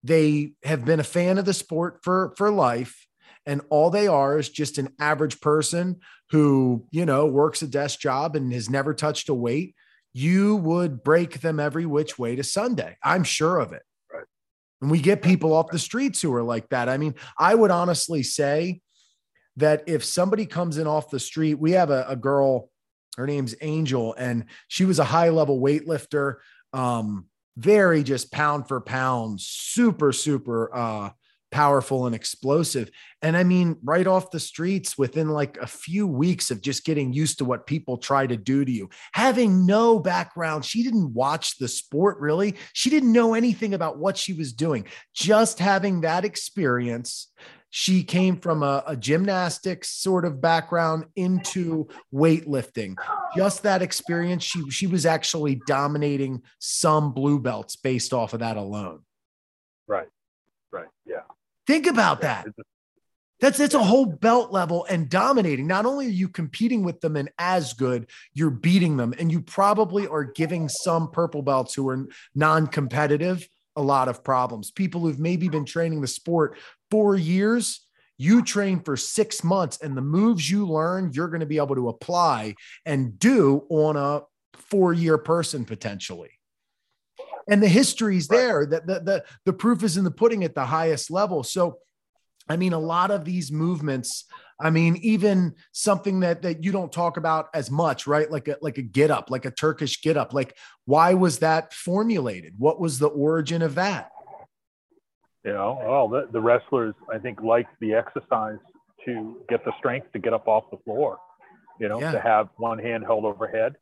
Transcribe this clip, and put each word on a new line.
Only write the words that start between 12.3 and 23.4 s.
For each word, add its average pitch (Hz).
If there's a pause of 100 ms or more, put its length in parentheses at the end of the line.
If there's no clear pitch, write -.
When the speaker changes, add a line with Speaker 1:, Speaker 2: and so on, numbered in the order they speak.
Speaker 1:
to 139
Sunday. 185
I'm 165
sure 160
of 104
it. - (300)
Speaker 2:
Right. - (560)
Speaker 1:
And 139
we 165
get 180
people 160
off 160
the 175
Speaker 2:
Right. 165
Speaker 1:
streets 254
who 147
are 120
like 117
that. 123
I 131
mean, 151 (220)
I 185
would 214
honestly 170
say 156 (720)
that 151
if 160
somebody 190
comes 165
in 160
off 151
the 131
street, 156
we 156
have 180
a, 131
a 131
girl, 135 (480)
her 127
name's 135